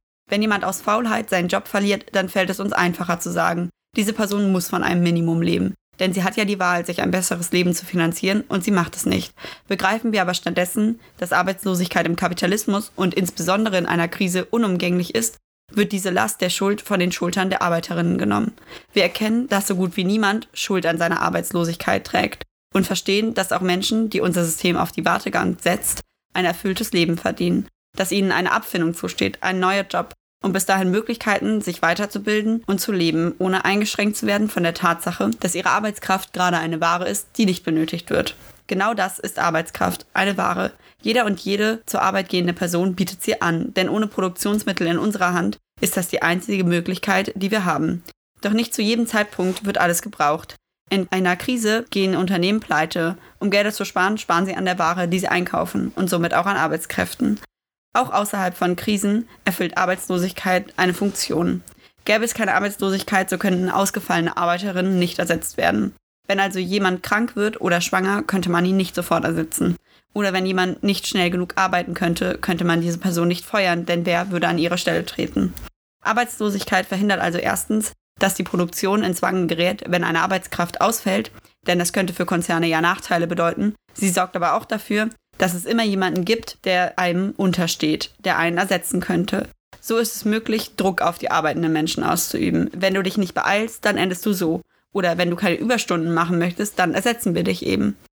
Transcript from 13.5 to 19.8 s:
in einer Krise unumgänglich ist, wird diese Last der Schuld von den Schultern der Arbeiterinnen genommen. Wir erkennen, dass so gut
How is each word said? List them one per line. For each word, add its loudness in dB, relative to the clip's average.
in 0
einer 2
Krise -2
unumgänglich 0
ist, -2
wird 0
diese -2
Last 0
der 0
Schuld 0
von -2
den 2
Schultern -2
der 0
Arbeiterinnen 0
genommen. 0
Wir 4
erkennen, 0
dass 0
so 0
gut -2